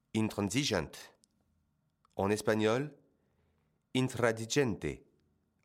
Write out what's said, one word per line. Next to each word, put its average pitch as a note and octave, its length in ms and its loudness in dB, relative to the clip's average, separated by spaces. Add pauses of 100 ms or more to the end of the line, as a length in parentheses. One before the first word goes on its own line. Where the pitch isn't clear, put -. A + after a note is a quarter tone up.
(140)
intransigent. G#2+ 1000 -2 (1000)
En G2 120 2
espagnol, A2 680 2 (1000)
intransigente. A#2 880 0 (800)